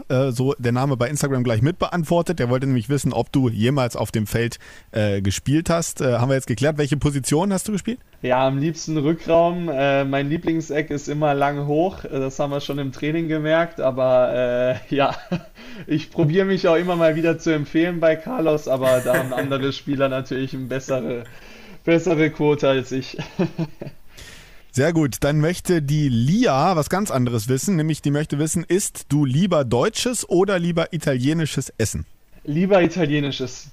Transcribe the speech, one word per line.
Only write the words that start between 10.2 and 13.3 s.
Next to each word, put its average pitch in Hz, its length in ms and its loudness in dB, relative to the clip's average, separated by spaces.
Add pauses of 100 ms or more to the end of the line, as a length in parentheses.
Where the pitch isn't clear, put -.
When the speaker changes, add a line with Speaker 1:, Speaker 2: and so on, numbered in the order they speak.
Speaker 2:
Lieblingseck 156 600 -2
ist 143 200 -6
immer 147 260 0
lang 143 320 0
hoch. 160 380 0
Äh, - 60 -12
das 135 280 -4
haben 143 120 -2
wir 143 100 -2
schon 143 180 -6
im 139 120 -4
Training 156 360 -2
gemerkt. 156 540 0